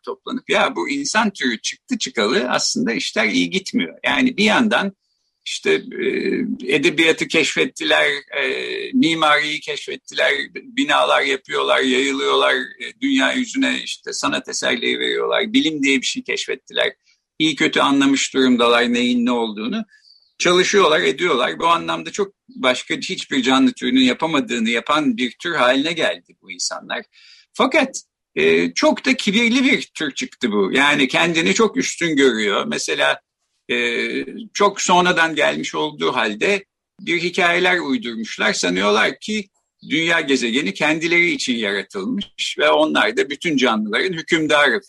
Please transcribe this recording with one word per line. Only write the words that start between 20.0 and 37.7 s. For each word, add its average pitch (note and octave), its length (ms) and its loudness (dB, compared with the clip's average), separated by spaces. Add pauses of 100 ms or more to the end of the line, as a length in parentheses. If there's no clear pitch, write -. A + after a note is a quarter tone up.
Çalışıyorlar, F3+ 640 4
ediyorlar. D#3 580 0
Bu D#3+ 80 -2
anlamda E3 440 0
çok G3 240 -4 (140)
başka B2+ 460 -2
hiçbir - 480 -4
canlı C3 300 4
türünün B2+ 280 0
yapamadığını B2 680 0
yapan C3 460 2
bir A#2+ 260 -4
tür E3+ 120 -4
haline C3+ 380 2
geldi B2 500 -4
bu F#2+ 100 -18
insanlar. F2+ 520 -8 (480)
Fakat, - 500 0 (340)
e, - 380 2
çok - 300 2
da C4 120 2
kibirli A#3 480 2
bir A#3 180 2 (120)
tür D3+ 200 -6
çıktı B2+ 380 -4
bu. G2+ 200 0
Yani C#3+ 360 2
kendini E3 460 0
çok A3 220 2
üstün D#3 400 -2
görüyor. B2 500 2
Mesela, C#3+ 540 -2 (500)
e, A#2+ 380 -2 (460)
çok G3+ 260 2
sonradan F3 540 2
gelmiş D3 400 -2
olduğu D3+ 400 -2
halde B2 500 -2 (360)
bir E3 220 -2
hikayeler F3+ 560 2